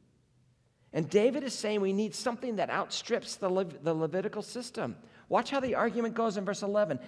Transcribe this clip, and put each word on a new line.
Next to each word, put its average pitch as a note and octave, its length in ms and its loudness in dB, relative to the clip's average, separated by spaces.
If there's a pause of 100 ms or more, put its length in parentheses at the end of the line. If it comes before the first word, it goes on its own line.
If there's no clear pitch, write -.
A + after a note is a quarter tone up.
(920)
And D#3+ 160 0
David A#3+ 360 4
is B3+ 100 -6
saying G#3+ 260 0
we G3 140 2
need G#3 200 0
something A#3+ 420 -4
that D3+ 120 0
outstrips F3+ 680 -2
the G3 120 -2
Lev-, F3+ 360 0
the E3 100 2
Levitical F#3 480 -2
system. G#3 540 -6 (340)
Watch A#3 180 2
how C#4 120 0
the B3+ 160 0
argument A3+ 380 2
goes A3+ 220 2
in G3+ 80 -2
verse G3+ 180 -2
eleven. G3+ 460 2